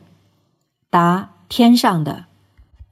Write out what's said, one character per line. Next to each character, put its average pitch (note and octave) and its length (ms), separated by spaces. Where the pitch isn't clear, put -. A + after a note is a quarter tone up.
答： F3 380
天 A#3+ 280
上 F#3+ 280
的。 - 220